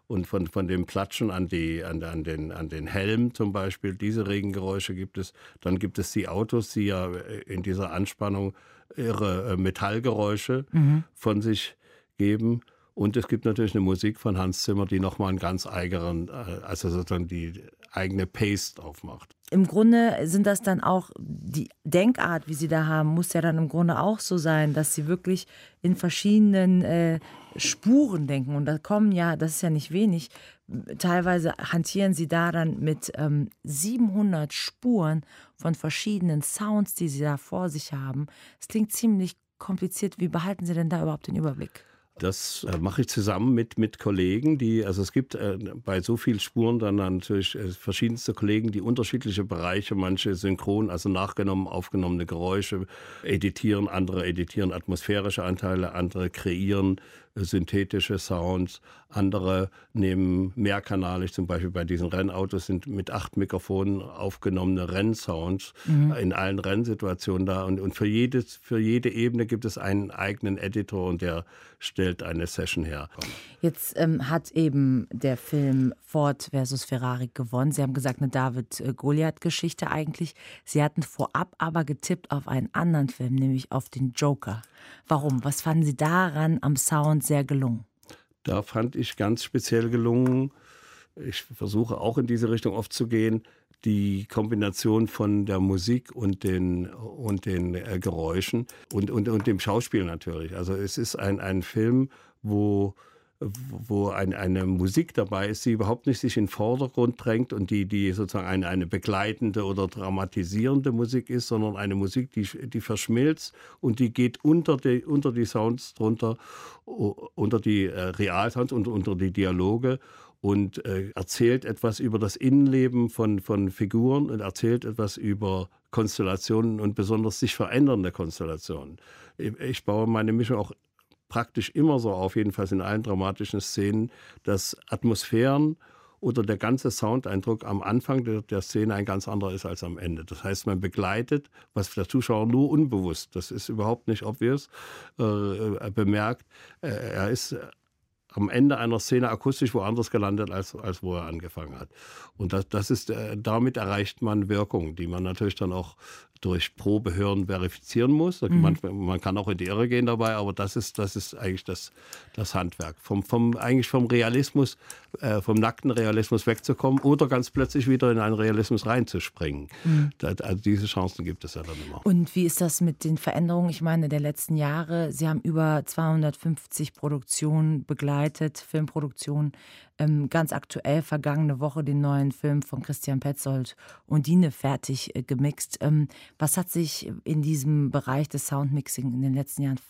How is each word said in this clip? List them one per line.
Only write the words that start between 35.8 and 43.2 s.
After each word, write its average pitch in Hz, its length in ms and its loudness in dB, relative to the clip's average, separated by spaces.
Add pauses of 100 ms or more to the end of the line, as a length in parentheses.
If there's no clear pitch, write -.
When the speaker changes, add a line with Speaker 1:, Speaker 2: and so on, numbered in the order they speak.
Speaker 2:
Sounds, 208 500 0
die 170 160 -2
Sie 139 120 -4
da 147 160 0
vor 180 320 -4
sich 147 220 -8
haben. 135 360 -4 (320)
Es - 80 -16
klingt 214 240 0
ziemlich 196 440 2 (220)
kompliziert. - 640 -4
Wie 180 80 0
behalten 170 400 -2
Sie 170 80 0
denn 165 140 2
da 165 120 0
überhaupt 156 240 -2
den - 120 -4
Überblick? 147 480 -4 (340)
Speaker 1:
Das, - 460 -4
äh, 90 140 -2
mache 95 220 0
ich 117 60 2
zusammen 104 460 2